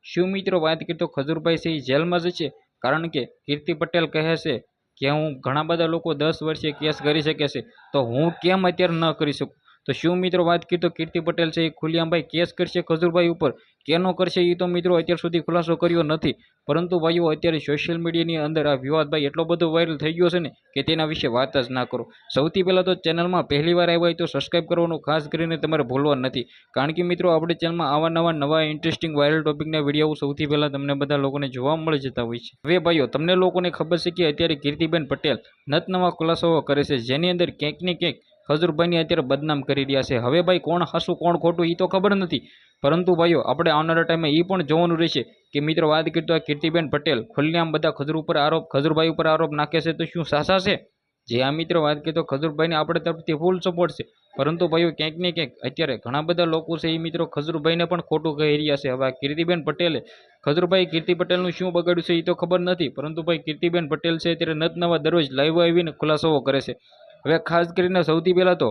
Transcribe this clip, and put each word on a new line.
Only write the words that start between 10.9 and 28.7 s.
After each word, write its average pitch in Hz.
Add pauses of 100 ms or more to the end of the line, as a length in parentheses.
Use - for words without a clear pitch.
કીર્તિ 165
પટેલ 170
છે 165
એ 156
ખુલ્લેઆમ 165
ભાઈ 165
કેસ 165
કરશે 175
ખજૂરભાઈ 170
ઉપર 160 (360)
કે 147
ન 185 (120)
કરશે, 180
ઈ 175
તો 180
મિત્રો 175
અત્યાર 165
સુધી 170
ખુલાસો 170
કર્યો 170
નથી. 156 (340)
પરંતુ 170
ભાઈઓ, 165
અત્યારે 156
સોશિયલ 151
મીડિયાની 165
અંદર 156
આ 143
વિવાદ 147
ભાઈ 147
એટલો 160
બધો 165
વાયરલ 165
થઈ 156
ગયો 175
છે 170
ને 127 (240)
કે 139
તેના 160
વિશે 147
વાત 127
જ 127
ના 123
કરો. 117 (300)
સૌથી 165
પહેલાં 185
તો 180 (120)
ચેનલમાં 170
પહેલી 160
વાર 175
આવ્યા 170
હોય 165
તો 170
સબસ્ક્રાઇબ 160
કરવાનું 170
ખાસ 151
કરીને 165
તમારે 151
ભૂલવા 139
નથી, 127 (280)
કારણ 151
કે 175
મિત્રો 175
આપણે 165
ચેનલમાં 170
આવા 156
નવા 165
નવા 151 (120)